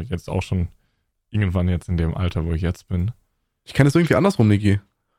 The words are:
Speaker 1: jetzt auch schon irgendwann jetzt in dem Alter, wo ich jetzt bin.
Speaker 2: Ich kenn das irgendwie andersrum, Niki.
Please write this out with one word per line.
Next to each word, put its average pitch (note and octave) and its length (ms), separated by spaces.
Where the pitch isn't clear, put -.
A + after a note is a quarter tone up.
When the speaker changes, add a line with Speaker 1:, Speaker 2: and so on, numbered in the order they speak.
Speaker 1:
jetzt F2 280
auch F#2 140
schon F2+ 240
irgendwann F#2 380
jetzt F2 200
in F2+ 80
dem D#2+ 180
Alter, F2 300
wo E2+ 80
ich E2 80
jetzt F2 260
bin. F#2 240
Speaker 2:
Ich - 100
kenn C#3 120
das C#3 100
irgendwie E3 200
andersrum, D3 320
Niki. G2+ 320